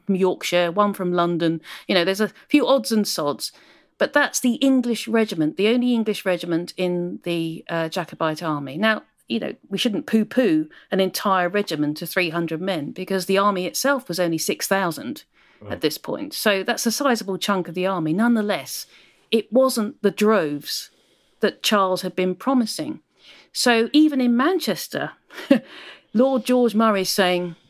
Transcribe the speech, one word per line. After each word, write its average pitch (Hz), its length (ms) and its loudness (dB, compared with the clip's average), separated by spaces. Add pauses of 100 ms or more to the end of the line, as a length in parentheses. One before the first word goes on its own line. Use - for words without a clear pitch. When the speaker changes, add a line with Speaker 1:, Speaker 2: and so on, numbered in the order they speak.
Speaker 1:
from 196 80 2
Yorkshire, 180 560 2
one 202 240 2
from 180 180 -2
London. 170 480 2 (280)
You 208 80 2
know, 175 80 4
there's 190 160 0
a 214 100 0 (160)
few 285 220 4
odds 262 240 2
and 214 160 2
sods. 147 420 -4 (460)
But - 160 0
that's - 260 2
the 247 180 2
English 247 520 0
regiment, 196 480 0
the 202 140 2
only 247 220 2
English 220 320 -2
regiment 175 520 -2
in 180 480 -2
the, 165 440 -4
uh, 165 200 -2
Jacobite 160 560 -4
army. 147 340 -6
Now, 214 240 0 (260)
you 226 120 -2
know, - 140 -8 (140)
we 196 80 -4
shouldn't 202 300 -2
poo-poo 208 600 2 (220)
an 190 100 2
entire 185 480 0
regiment 156 520 -2
of 170 80 -8
three 180 220 -2
hundred 165 300 -4
men 175 320 -4
because 185 340 -4
the 190 120 2
army 196 280 2
itself 269 420 -2
was 175 120 -4
only 170 180 0
six - 300 -4
thousand 170 560 -4 (360)
Speaker 2:
Right. 104 120 -12
Speaker 1:
at - 80 -8
this 156 180 -2
point. - 360 -8
So 196 280 0
that's 233 240 -4
a 226 60 0
sizable 220 440 -2
chunk 180 300 -2
of 165 80 -10
the 180 100 -2
army. 175 280 -2
Nonetheless, 208 720 0 (460)
it 226 200 0
wasn't 247 500 2
the 202 100 2
droves 170 800 0 (480)
that - 240 0
Charles 185 380 2
had 185 120 -6
been 185 220 0
promising. - 640 -2 (520)
So 233 400 2
even 302 280 4
in 240 160 4
Manchester, 247 800 -2 (360)
<laughs> - 640 -2
Lord 254 300 4
George 247 320 2
Murray's 208 340 2
saying, 180 460 0 (140)